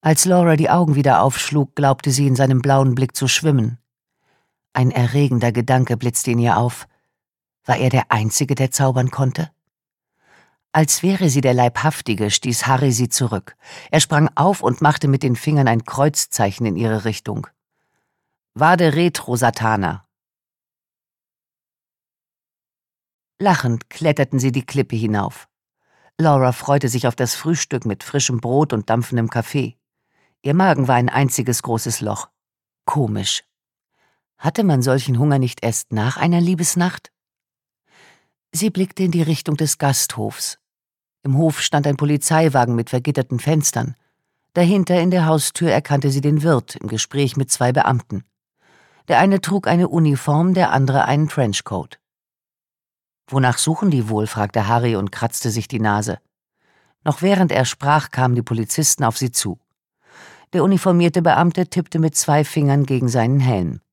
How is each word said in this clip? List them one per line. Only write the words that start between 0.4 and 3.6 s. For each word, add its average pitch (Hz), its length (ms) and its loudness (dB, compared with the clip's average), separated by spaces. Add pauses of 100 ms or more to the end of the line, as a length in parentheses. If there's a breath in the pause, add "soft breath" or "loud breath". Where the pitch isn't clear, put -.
die 156 140 2
Augen 165 240 2
wieder 131 280 4
aufschlug, 135 540 -2
glaubte 139 340 0
sie, 139 160 2
in 131 80 4
seinem 131 280 2
blauen 135 320 2
Blick 127 200 -4
zu 135 140 -2
schwimmen. 123 500 0 (920)